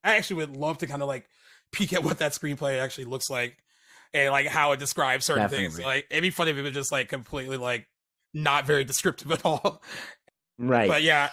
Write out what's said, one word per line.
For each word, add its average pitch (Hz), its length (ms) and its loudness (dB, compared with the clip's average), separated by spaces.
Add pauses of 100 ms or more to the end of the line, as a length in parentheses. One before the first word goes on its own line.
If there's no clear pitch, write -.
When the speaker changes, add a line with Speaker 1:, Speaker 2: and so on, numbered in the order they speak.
Speaker 1:
I 208 140 4
actually 202 200 -2
would 147 200 -6
love 151 220 -4
to 170 80 -6
kinda, 143 180 -6
like, 135 240 -6 (420)
peek 185 220 -2
at 180 100 2
what 151 160 0
that 147 140 0
screenplay 139 480 -4
actually 131 240 -6
looks 127 240 -6
like 123 340 -4 (520)
and, 139 180 4
like, 139 140 2
how 147 260 4
it 131 80 -2
describes 135 460 0
certain 120 240 2
things. 82 240 -4
Speaker 2:
Definitely. 87 100 -8
Speaker 1:
Like, 135 260 -2
it'd 156 120 0
be 185 80 2
funny 165 220 0
if 139 40 -2
it 139 60 -4
was 139 100 -6
just, 135 180 -4
like, 131 180 -2
completely, 131 500 -8
like, 123 280 -4 (460)
not 147 340 2
very 143 180 4
descriptive - 460 -2
<laughs> - 20 0
at - 120 0
all. 160 380 0 (760)
Speaker 2:
Right. 120 300 4
Speaker 1:
But 156 140 4
yeah, 147 300 4